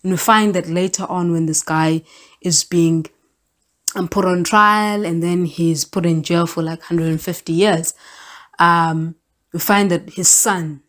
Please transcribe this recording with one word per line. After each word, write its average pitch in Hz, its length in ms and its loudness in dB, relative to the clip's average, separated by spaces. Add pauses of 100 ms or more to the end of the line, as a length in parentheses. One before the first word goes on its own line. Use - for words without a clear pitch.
And 185 100 -2
we 175 60 0
find 214 360 2
that 175 140 -2
later 185 400 -2
on 175 240 -2
when 165 140 0
this 156 160 -2
guy 160 400 0 (380)
is 175 240 0
being, 165 420 2 (880)
um, 185 140 -4
put 196 160 -2
on 180 200 0
trial 208 600 2
and 170 180 -2
then 175 240 0
he's 165 380 -2
put 175 220 -4
in 160 160 0
jail 170 240 0
for, 165 160 -6
like, 165 200 -6
hundred 165 260 -2
and 156 120 -2
fifty 170 320 -8
years, 170 420 0 (640)
um, 165 580 2 (360)
we 170 60 -8
find 202 320 2
that 170 200 -2
his 180 180 -2
son 165 600 0